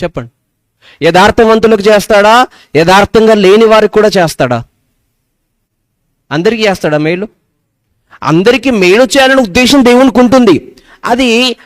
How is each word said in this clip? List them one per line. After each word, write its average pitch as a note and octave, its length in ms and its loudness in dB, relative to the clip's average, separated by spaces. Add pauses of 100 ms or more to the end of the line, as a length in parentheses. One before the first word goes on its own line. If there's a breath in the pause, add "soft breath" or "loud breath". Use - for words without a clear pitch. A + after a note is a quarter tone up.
చెప్పండి. C3+ 260 -12 (760 soft breath)
యథార్థవంతులకు A3 760 2
చేస్తాడా? G#3+ 640 2 (280 soft breath)
యథార్థంగా G3+ 580 2
లేని G#3 320 2
వారికి G#3+ 280 0
కూడా G#3 240 0
చేస్తాడా? C3 460 -4 (1700)
అందరికీ G#3+ 320 -4
చేస్తాడా F3+ 340 -2
మేలు? F3 300 -6 (960 soft breath)
అందరికీ G3 460 -2
మేలు G3+ 340 0
చేయాలనే C4+ 380 0
ఉద్దేశం B3 440 0
దేవునికి B3 340 2
ఉంటుంది. A#3+ 560 0 (300 soft breath)
అది A#3+ 500 -2 (100)